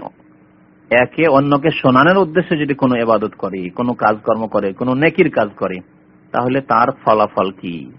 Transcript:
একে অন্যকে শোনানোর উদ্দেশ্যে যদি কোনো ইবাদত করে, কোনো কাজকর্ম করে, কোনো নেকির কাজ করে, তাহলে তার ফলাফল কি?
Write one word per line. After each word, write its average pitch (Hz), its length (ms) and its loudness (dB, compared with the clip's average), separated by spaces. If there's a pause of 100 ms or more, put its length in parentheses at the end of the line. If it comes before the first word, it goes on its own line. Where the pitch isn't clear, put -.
(920)
একে 127 360 2
অন্যকে 139 420 2
শোনানোর 143 480 4
উদ্দেশ্যে 165 400 0
যদি 143 160 -2
কোনো 127 220 0
ইবাদত 113 420 0
করে, 92 320 -6
কোনো 123 240 -4
কাজকর্ম 110 540 -2
করে, 98 260 -2
কোনো 123 200 -4
নেকির 147 360 2
কাজ - 280 -2
করে, 92 180 -4 (560)
তাহলে 127 300 -2
তার 120 300 2
ফলাফল 107 600 0
কি? 82 480 -10